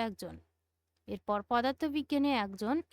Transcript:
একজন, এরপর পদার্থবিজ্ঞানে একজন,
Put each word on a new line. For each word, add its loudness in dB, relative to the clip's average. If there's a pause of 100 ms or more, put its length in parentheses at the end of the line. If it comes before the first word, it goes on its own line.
একজন, -8 (720)
এরপর -2 (120)
পদার্থবিজ্ঞানে 2 (140)
একজন, -2 (180)